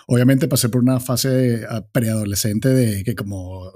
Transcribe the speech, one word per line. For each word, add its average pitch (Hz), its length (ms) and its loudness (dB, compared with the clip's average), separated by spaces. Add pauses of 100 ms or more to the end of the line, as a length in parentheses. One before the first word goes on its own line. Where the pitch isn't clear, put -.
Obviamente 127 420 4
pasé 131 200 0
por 120 140 2
una 127 180 2
fase, 123 680 0
ah, 107 240 -8
preadolescente 110 760 -2
de 113 340 2
que 113 100 -4
como 95 600 -10